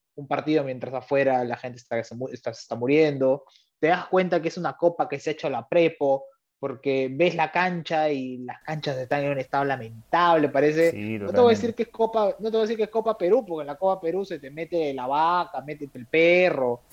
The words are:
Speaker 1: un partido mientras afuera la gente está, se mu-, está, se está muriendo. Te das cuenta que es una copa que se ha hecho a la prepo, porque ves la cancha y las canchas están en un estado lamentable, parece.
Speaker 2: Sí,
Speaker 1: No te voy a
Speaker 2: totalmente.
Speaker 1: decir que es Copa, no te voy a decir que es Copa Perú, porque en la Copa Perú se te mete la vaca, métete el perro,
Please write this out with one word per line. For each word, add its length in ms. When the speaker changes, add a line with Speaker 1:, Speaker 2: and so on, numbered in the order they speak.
Speaker 1:
un 120
partido 360
mientras 320
afuera 480
la 140
gente 200
está, 260
se 120
mu-, 140
está, 260
se 60
está 140
muriendo. 680
Te 80
das 200
cuenta 340
que 60
es 100
una 160
copa 340
que 120
se 100
ha 40
hecho 140
a 40
la 160
prepo, 580
porque 480
ves 260
la 180
cancha 560
y 300
las 240
canchas 340
están 260
en 80
un 80
estado 240
lamentable, 880
parece. 420
Speaker 2:
Sí, 60
Speaker 1:
No 100
te 100
voy 60
a 40
Speaker 2:
totalmente. 280
Speaker 1:
decir 180
que 100
es 60
Copa, 480
no 140
te 60
voy 20
a 40
decir 120
que 80
es 60
Copa 280
Perú, 300
porque 140
en 60
la 100
Copa 240
Perú 240
se 140
te 120
mete 420
la 140
vaca, 540
métete 360
el 80
perro, 760